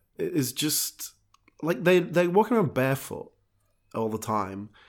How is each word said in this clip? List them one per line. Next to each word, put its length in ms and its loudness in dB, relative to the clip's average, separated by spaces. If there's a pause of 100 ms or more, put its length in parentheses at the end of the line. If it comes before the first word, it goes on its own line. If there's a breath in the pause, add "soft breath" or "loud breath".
(180)
is 360 -2
just, 580 -4 (500)
like, 220 -2
they, 160 6
they're 300 2
walking 260 4
around 180 2
barefoot 580 -2 (600)
all 160 -2
the 80 -4
time, 520 -4 (200 soft breath)